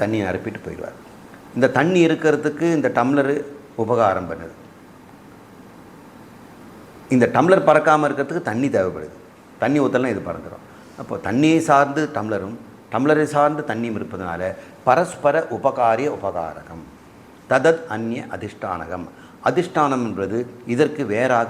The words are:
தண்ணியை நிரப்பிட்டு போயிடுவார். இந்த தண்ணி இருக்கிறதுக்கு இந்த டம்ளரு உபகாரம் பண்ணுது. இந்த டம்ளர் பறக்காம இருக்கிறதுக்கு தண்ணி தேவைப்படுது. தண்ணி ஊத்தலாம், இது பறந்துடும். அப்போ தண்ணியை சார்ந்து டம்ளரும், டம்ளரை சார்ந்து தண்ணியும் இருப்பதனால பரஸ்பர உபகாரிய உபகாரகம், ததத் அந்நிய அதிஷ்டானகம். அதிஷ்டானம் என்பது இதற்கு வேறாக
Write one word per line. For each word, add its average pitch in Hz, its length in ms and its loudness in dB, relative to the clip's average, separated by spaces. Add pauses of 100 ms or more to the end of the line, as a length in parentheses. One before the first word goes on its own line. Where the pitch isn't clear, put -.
தண்ணியை 107 240 -2
நிரப்பிட்டு 92 380 -6
போயிடுவார். - 320 -12 (580)
இந்த 123 120 4 (100)
தண்ணி 175 300 4
இருக்கிறதுக்கு 151 580 0 (120)
இந்த 127 200 0
டம்ளரு 139 380 2 (480)
உபகாரம் 101 480 2
பண்ணுது. 82 240 -12 (2500)
இந்த 123 120 6 (100)
டம்ளர் 147 320 6
பறக்காம 151 400 4
இருக்கிறதுக்கு 139 420 -4
தண்ணி 123 200 -2
தேவைப்படுது. 87 460 -2 (440)
தண்ணி 135 240 2
ஊத்தலாம், 123 320 0
இது 92 100 -6
பறந்துடும். 85 400 -12 (340)
அப்போ 117 160 -10 (120)
தண்ணியை 151 320 4 (100)
சார்ந்து 139 320 4 (140)
டம்ளரும், 107 420 -6 (340)
டம்ளரை 147 340 2 (100)
சார்ந்து 151 340 2
தண்ணியும் 110 300 -4
இருப்பதனால 90 420 -8 (420)
பரஸ்பர 143 520 2 (200)
உபகாரிய 123 640 0
உபகாரகம், 82 640 -8 (680)
ததத் 131 400 4
அந்நிய 113 320 -6 (140)
அதிஷ்டானகம். 90 720 -8 (420)
அதிஷ்டானம் 147 560 0
என்பது 98 320 -4 (300)
இதற்கு 143 380 0
வேறாக 117 440 0